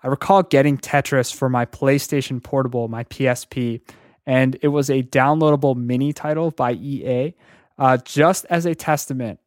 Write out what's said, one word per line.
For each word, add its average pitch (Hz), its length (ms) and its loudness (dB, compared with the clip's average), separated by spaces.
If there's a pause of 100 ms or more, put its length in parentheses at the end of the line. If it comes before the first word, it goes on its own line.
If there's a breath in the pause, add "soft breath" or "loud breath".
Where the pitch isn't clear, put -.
I 135 60 -6
recall 190 340 2
getting 139 360 2
Tetris - 580 -2
for 131 140 -2
my 123 160 0
PlayStation 139 760 -2
Portable, 123 460 -4
my 113 180 -8
P - 220 -4
S 123 160 -2
P, 120 380 -6 (440 soft breath)
and 131 360 2
it 147 80 2
was 143 200 0
a 135 140 2
downloadable 139 720 2
mini 127 380 -2
title 156 380 -2
by 123 220 -2
E 135 320 -8
A, 131 300 -2 (420 soft breath)
uh, 131 200 4
just 156 520 2
as 170 160 0
a 170 80 0
testament 131 720 -4